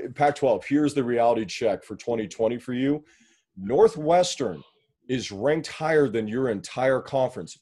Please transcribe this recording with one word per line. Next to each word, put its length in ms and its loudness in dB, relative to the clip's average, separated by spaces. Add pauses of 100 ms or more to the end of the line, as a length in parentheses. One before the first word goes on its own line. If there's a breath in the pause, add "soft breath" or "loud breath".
(160)
Pac-twelve, 500 2
here's 280 2
the 100 0
reality 400 2
check 400 -2
for 100 -14
twenty 320 -4
twenty 320 -2
for 140 -10
you. 320 0 (520 soft breath)
Northwestern 1080 2 (440)
is 220 -4
ranked 380 -2
higher 400 2
than 180 -2
your 220 -2
entire 520 0
conference. 600 -4